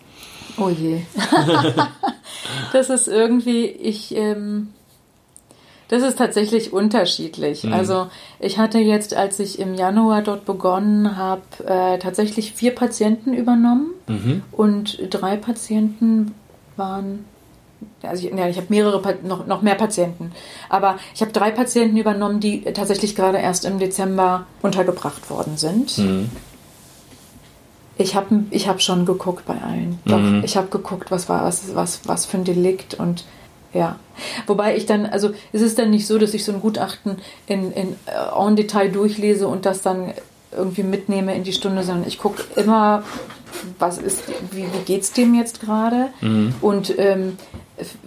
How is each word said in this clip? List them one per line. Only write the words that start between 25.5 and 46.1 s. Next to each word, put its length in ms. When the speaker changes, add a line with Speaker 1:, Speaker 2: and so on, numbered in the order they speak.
Speaker 1:
sind. 400
Speaker 2:
Mhm. 320
Speaker 1:
Ich 200
hab, 100
ich 180
hab 140
schon 240
geguckt 400
bei 160
allen. 440
Doch, 120
Speaker 2:
Mhm. 260
Speaker 1:
ich 140
hab 140
geguckt, 400
was 180
war, 140
was, 320
was, 320
was 180
für 120
ein 60
Delikt 520
und 280
ja. 240
Wobei 300
ich 80
dann, 200
also 260
es 100
ist 180
dann 100
nicht 180
so, 120
dass 140
ich 120
so 60
ein 100
Gutachten 560
in, 260
in, 220
äh, 420
en 80
Detail 360
durchlese 560
und 180
das 160
dann 320
irgendwie 280
mitnehme 520
in 80
die 100
Stunde, 300
sondern 240
ich 120
guck 160
immer, 480
was 180
ist, 220
wie, 120
wie 220
geht's 280
dem 200
jetzt 280
gerade? 480